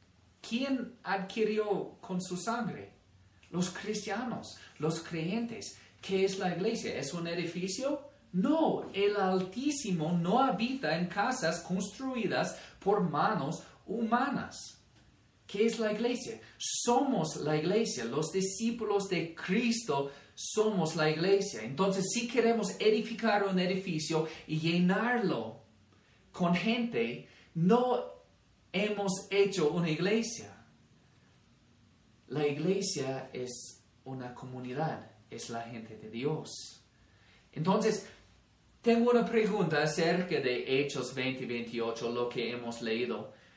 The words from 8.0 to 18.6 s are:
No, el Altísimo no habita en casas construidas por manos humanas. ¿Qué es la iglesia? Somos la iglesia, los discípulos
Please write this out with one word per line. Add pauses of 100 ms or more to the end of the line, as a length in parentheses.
No,
el
Altísimo
no
habita
en
casas
construidas (220)
por
manos (220)
humanas. (680)
¿Qué
es
la
iglesia? (180)
Somos
la
iglesia,
los
discípulos